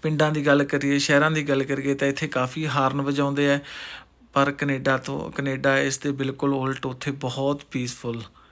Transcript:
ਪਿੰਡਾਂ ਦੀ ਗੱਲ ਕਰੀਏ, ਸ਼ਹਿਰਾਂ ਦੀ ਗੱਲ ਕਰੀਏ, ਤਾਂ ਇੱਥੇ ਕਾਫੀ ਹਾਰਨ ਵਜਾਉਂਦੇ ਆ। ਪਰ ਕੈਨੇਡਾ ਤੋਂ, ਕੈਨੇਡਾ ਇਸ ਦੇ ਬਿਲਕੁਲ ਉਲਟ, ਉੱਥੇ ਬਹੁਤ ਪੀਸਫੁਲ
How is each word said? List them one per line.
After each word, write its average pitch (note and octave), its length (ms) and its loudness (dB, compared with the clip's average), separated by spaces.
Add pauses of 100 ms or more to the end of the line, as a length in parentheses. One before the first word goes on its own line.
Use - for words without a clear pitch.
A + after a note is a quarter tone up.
ਪਿੰਡਾਂ D#3 300 2
ਦੀ D3 140 0
ਗੱਲ C#3+ 180 6
ਕਰੀਏ, C#3 340 0
ਸ਼ਹਿਰਾਂ D3 320 4
ਦੀ D#3 180 -2
ਗੱਲ C#3 160 2
ਕਰੀਏ, C3+ 300 0
ਤਾਂ C#3 140 0
ਇੱਥੇ C#3 200 -2
ਕਾਫੀ B2+ 380 -2
ਹਾਰਨ C3+ 340 2
ਵਜਾਉਂਦੇ C#3+ 500 2
ਆ। C#3+ 100 2 (720)
ਪਰ C#3 200 2
ਕੈਨੇਡਾ C#3 440 0
ਤੋਂ, C#3 340 -6
ਕੈਨੇਡਾ C3+ 480 0
ਇਸ C#3 200 0
ਦੇ C#3+ 140 -2
ਬਿਲਕੁਲ C#3 420 0
ਉਲਟ, C3 320 -2
ਉੱਥੇ C3 240 -6
ਬਹੁਤ C#3 600 -2
ਪੀਸਫੁਲ B2 520 -6 (300)